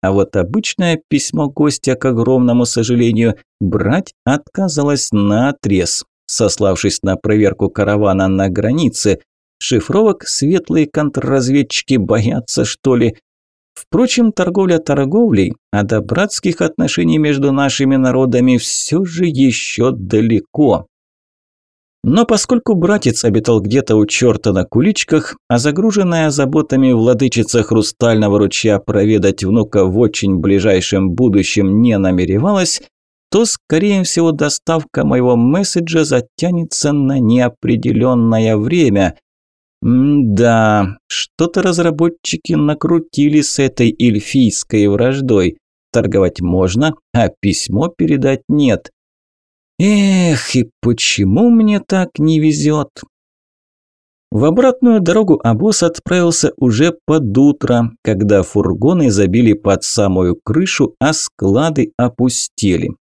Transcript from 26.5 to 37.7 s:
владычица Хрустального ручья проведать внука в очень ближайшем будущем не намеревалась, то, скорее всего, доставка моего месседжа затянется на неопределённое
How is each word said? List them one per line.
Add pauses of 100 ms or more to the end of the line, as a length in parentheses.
владычица
Хрустального
ручья
проведать
внука
в
очень
ближайшем
будущем
не
намеревалась, (480)
то,
скорее
всего,
доставка
моего
месседжа
затянется
на
неопределённое